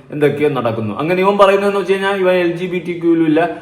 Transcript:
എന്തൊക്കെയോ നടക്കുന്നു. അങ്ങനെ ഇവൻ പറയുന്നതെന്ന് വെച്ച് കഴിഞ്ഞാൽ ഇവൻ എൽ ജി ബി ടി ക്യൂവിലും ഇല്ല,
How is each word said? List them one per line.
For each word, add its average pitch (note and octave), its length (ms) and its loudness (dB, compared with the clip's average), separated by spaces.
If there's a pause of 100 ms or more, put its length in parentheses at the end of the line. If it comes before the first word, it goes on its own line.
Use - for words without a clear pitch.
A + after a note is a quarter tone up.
(120)
എന്തൊക്കെയോ D3 380 0
നടക്കുന്നു. A2+ 500 -4
അങ്ങനെ F3+ 220 -2
ഇവൻ G3+ 160 2
പറയുന്നതെന്ന് G3+ 420 2
വെച്ച് F#3 140 0
കഴിഞ്ഞാൽ G3 220 -2
ഇവൻ F#3 200 2
എൽ F3 160 0
ജി E3 140 -6
ബി F3 140 -4
ടി E3 200 -8
ക്യൂവിലും E3 260 2
ഇല്ല, D#3+ 240 2 (120)